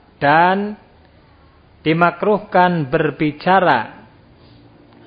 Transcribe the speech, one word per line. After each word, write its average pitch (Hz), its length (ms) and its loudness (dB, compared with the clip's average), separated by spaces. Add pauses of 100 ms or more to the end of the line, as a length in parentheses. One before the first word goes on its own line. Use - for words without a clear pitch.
(180)
dan 185 600 0 (1080)
dimakruhkan 175 1040 0
berbicara 156 1080 -2 (1080)